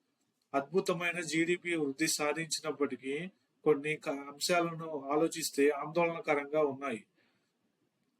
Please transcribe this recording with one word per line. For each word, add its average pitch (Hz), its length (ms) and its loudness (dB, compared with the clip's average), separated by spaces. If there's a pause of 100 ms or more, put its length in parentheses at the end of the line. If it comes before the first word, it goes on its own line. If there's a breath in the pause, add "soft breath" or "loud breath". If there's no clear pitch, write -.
(540)
అద్భుతమైన 175 680 0
జీడీపీ 165 560 0
వృద్ధి 151 320 0
సాధించినప్పటికీ, 147 1080 -2 (500)
కొన్ని 151 320 2
క-, - 120 -8
అంశాలను 160 800 -2 (240)
ఆలోచిస్తే 156 560 2
ఆందోళనకరంగా 151 920 0 (100)
ఉన్నాయి. 131 320 -8 (1160)